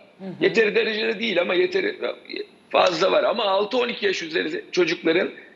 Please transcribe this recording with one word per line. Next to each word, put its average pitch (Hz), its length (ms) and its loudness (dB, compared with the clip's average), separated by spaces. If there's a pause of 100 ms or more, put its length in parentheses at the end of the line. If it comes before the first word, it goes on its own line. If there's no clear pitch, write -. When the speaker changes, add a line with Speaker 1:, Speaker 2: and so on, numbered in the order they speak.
(200)
Speaker 1:
Hı 190 60 -14
hı. 190 40 -10 (120)
Speaker 2:
Yeteri 196 340 2
derecede 220 440 -2
değil 202 220 0
ama 196 120 0
yeteri 185 420 0 (760)
fazla 185 420 4
var. 156 120 4
Ama 196 200 0
altı 202 340 0
on 240 100 0
iki 214 180 -4
yaş 190 180 -2
üzeri 165 480 -4
çocukların 170 580 0 (260)